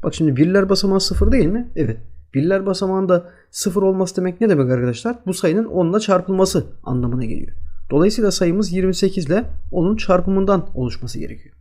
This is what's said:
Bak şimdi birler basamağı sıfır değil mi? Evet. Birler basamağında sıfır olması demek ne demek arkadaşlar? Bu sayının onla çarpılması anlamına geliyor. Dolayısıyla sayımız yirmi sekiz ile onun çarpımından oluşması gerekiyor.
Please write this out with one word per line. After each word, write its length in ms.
Bak 120
şimdi 220
birler 320
basamağı 320
sıfır 320
değil 140
mi? 300
Evet. 200
Birler 320
basamağında 640
sıfır 320
olması 340
demek 240
ne 80
demek 220
arkadaşlar? 560
Bu 80
sayının 300
onla 360
çarpılması 680
anlamına 420
geliyor. 320
Dolayısıyla 400
sayımız 420
yirmi 220
sekiz 320
ile 180
onun 240
çarpımından 760
oluşması 440
gerekiyor. 420